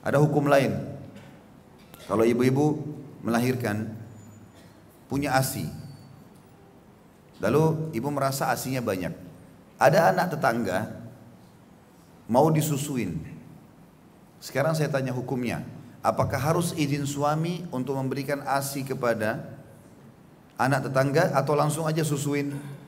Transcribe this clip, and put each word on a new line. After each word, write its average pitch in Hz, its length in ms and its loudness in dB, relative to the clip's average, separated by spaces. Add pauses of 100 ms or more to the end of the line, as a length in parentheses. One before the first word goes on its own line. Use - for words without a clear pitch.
Ada 127 160 2
hukum 147 320 4
lain. 117 480 2 (1120)
Kalau 110 160 4
ibu-ibu 131 560 2 (400)
melahirkan, 117 640 0 (1200)
punya 139 320 0
asi. 95 320 0 (1700)
Lalu 156 560 2
ibu 143 160 -2
merasa 135 400 -2
asinya 127 320 -2
banyak. 92 320 -2 (640)
Ada 170 320 6
anak 170 240 0
tetangga 113 560 0 (1400)
mau 139 240 6
disusuin. 135 640 0 (1300)
Sekarang 151 320 0
saya 151 160 0
tanya 131 240 -2
hukumnya. 123 480 -4 (400)
Apakah 131 480 2
harus 170 240 0
izin 143 320 0
suami 156 640 0
untuk 131 240 -4
memberikan 139 480 -4
asi 135 400 -2
kepada 120 720 -2 (1040)
anak 127 320 0
tetangga 139 400 4
atau 147 240 2
langsung 147 320 0
aja 156 160 0
susuin? 143 560 -2 (300)